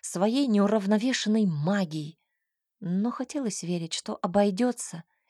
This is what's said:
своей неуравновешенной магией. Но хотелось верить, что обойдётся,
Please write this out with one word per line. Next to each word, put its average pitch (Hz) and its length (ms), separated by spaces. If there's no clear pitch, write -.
своей 226 460
неуравновешенной 214 1000
магией. 160 720
Но 196 300
хотелось 254 520
верить, 165 300
что - 280
обойдётся, 202 840